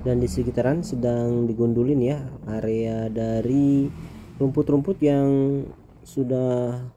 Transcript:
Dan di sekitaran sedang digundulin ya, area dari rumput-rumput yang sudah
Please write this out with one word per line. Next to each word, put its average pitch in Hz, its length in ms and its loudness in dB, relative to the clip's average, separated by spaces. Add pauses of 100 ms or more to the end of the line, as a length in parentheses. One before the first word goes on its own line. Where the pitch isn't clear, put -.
Dan 123 160 2
di 123 80 0
sekitaran 123 560 0
sedang 120 640 0
digundulin 117 560 2
ya, 143 160 0 (320)
area 113 560 -2
dari 120 800 2 (560)
rumput-rumput 143 560 0
yang 143 280 4 (760)
sudah 123 800 -2 (120)